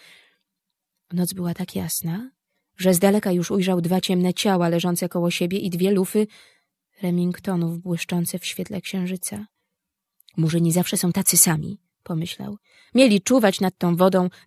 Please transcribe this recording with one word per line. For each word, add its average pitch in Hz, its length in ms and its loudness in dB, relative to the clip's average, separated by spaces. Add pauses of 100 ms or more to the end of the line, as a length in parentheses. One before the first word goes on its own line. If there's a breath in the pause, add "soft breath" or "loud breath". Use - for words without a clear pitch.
(1120 soft breath)
Noc 175 200 -2
była 175 200 -4
tak - 220 -10
jasna, 185 560 -6 (460)
że 185 160 4
z 170 60 2
daleka 202 320 2
już 175 200 0
ujrzał 185 300 2
dwa 175 200 0
ciemne 180 320 0
ciała 180 360 2
leżące 175 400 -2
koło 175 220 0
siebie 185 280 -2
i 208 100 -4
dwie 180 220 0
lufy 208 360 0 (760 soft breath)
Remingtonów 175 760 -2
błyszczące 175 600 -4
w - 60 -12
świetle 190 360 -8
księżyca. 185 640 -6 (920)
"Murzyni 165 340 2
zawsze 180 260 0
są 175 140 0
tacy - 260 0
sami", 165 420 2 (240)
pomyślał. 175 540 -8 (380 soft breath)
"Mieli 233 260 6
czuwać 220 400 2
nad 185 160 0
tą 175 180 2
wodą, 185 340 4 (180 loud breath)